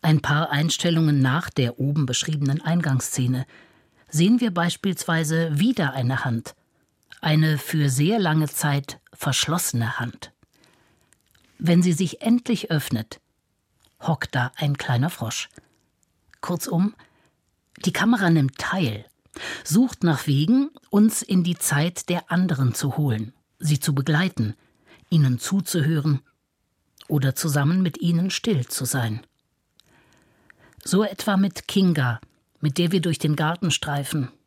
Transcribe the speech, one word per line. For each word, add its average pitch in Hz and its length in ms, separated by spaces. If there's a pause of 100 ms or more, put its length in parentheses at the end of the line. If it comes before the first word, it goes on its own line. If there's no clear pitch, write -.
Ein 156 200
paar 147 280
Einstellungen 160 680
nach 131 300
der 120 300
oben 143 260
beschriebenen 143 560
Eingangsszene 131 840 (640)
sehen 196 300
wir 233 140
beispielsweise 165 1040
wieder 190 340
eine 127 300
Hand, 120 320 (680)
eine 156 360
für 147 320
sehr 147 280
lange 156 300
Zeit 143 520 (140)
verschlossene 131 880
Hand. - 320 (1300)
Wenn 170 260
sie 180 80
sich 165 300
endlich 240 500
öffnet, 127 480 (840)
hockt - 340
da 127 200
ein 143 220
kleiner 135 320
Frosch. - 400 (920)
Kurzum, 180 560 (880)
die 180 80
Kamera 202 380
nimmt 147 280
teil, 113 480 (600)
sucht 233 400
nach 160 220
Wegen, 190 420 (200)
uns 214 320
in 185 220
die 170 140
Zeit 160 500
der 175 240
anderen 135 420
zu - 220
holen, 113 380 (260)
sie 151 220
zu 151 120
begleiten, 143 640 (540)
ihnen 135 300
zuzuhören 156 840 (880)
oder 139 260
zusammen 151 460
mit 185 180
ihnen 170 300
still 170 360
zu - 200
sein. 117 400 (1600)
So 196 200
etwa 202 340
mit 196 300
Kinga, 151 520 (420)
mit 147 160
der 175 140
wir 180 100
durch 165 180
den 151 160
Garten 165 360
streifen 143 580 (180)